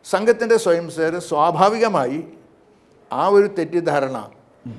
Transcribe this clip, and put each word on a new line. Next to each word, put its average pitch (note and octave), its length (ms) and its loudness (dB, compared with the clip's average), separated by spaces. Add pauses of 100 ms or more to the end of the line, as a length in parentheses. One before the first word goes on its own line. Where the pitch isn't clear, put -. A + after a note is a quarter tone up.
സംഘത്തിൻ്റെ A3 500 2
സ്വയം E3+ 340 0
സേവകർ E3 280 -2
സ്വാഭാവികമായി E3 1000 0 (920)
ആ C#3+ 160 -2
ഒരു G3+ 200 4
തെറ്റിദ്ധാരണ D#3 720 -2 (600)